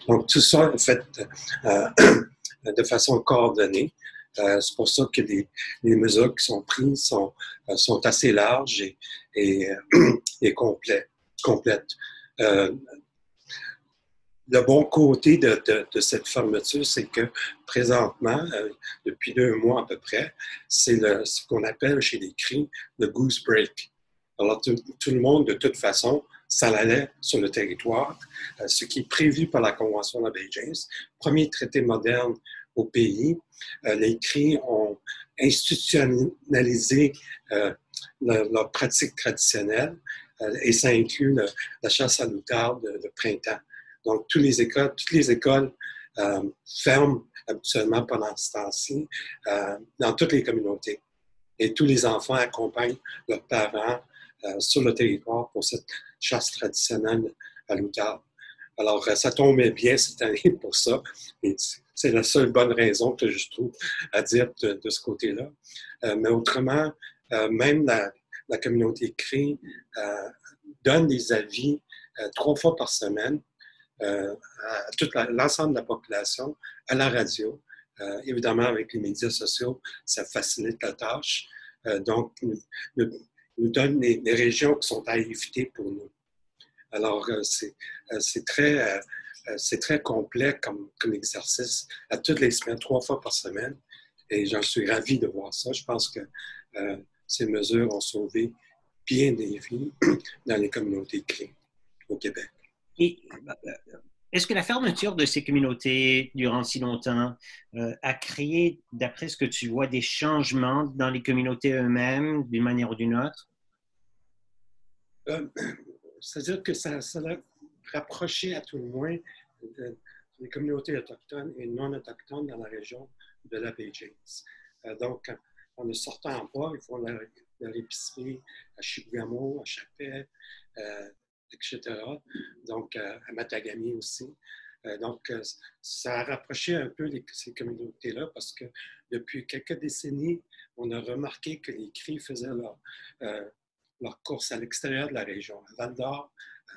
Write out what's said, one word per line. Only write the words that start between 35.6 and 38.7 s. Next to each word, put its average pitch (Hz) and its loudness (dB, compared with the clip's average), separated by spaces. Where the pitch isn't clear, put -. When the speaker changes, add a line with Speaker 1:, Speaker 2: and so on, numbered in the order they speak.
Speaker 1:
euh, 101 0
le, 110 2
leurs 110 0